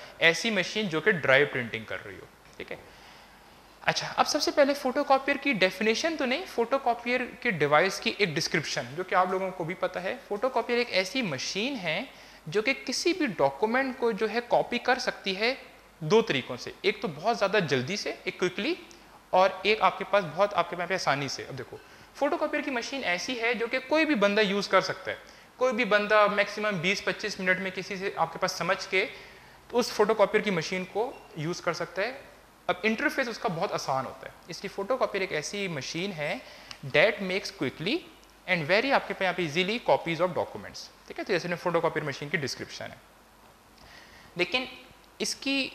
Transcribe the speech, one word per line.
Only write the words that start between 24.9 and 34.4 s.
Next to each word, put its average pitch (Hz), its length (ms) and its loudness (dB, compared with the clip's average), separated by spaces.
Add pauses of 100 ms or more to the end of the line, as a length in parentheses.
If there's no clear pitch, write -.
है, 98 80 -6 (400)
कोई 254 140 4
भी 240 120 0
बंदा 208 440 6
maximum 202 420 0
बीस 185 300 0
पच्चीस 196 400 -4
मिनट 185 180 2
में 190 140 -4
किसी 190 240 -8
से 190 220 -6
आपके - 200 -2
पास 185 200 -2
समझ 185 280 -2
के 196 220 0 (680)
उस 233 180 2
photocopier 208 520 4
की 208 60 0
मशीन 185 340 -2
को 226 440 -6 (100)
यूज़ 160 240 -4
कर 175 100 0
सकता 165 300 -6
है। 254 300 -8 (380)
अब 180 140 -2
interface 254 440 0
उसका 226 200 -4
बहुत 175 240 -2
आसान 135 320 -2
होता - 240 -12
है, - 60 -16 (160)